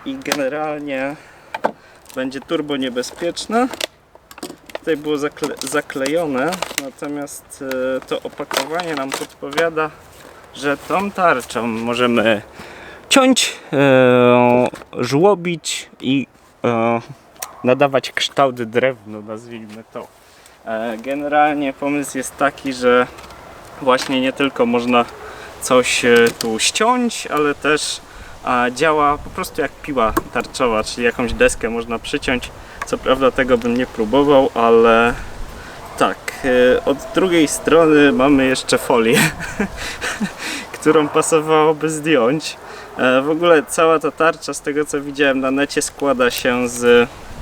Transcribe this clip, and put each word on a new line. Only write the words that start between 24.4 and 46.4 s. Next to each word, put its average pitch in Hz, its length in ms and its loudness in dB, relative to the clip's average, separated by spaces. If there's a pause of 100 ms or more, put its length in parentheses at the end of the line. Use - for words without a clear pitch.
można 120 400 2 (560)
coś, 127 440 2
e, 120 100 6 (240)
tu 110 200 -4
ściąć, 240 680 0
ale 147 280 0
też, - 460 -2 (420)
a, 123 260 0
działa 147 480 0
po - 120 -12
prostu - 320 -8
jak 135 100 -4
piła 120 420 -2 (200)
tarczowa, 113 500 -2
czyli 120 220 -4
jakąś 117 280 0
deskę 120 360 2
można 117 300 -6
przyciąć. 135 520 -4 (340)
Co - 120 -4
prawda 131 340 2
tego 127 260 2
bym 120 200 -2
nie 127 80 0
próbował, 135 680 2
ale 117 600 6 (840)
tak, 101 200 0 (600)
e, - 80 -6
od 139 120 0 (180)
drugiej 170 320 2
strony 151 640 4
mamy 135 340 4
jeszcze 131 320 0
folię, 117 420 2 (800)
<laughs> - 760 -8
którą 151 340 2
pasowałoby 156 840 2
zdjąć. 151 680 0 (400)
E, 127 240 4
w 143 80 -2
ogóle 165 340 4
cała 160 360 2
ta 147 120 -2
tarcza, - 420 -2
z - 80 -10
tego 147 240 -2
co 147 160 -4
widziałem 139 380 0
na 131 120 -2
necie, 143 300 0
składa 127 500 0
się 123 380 -2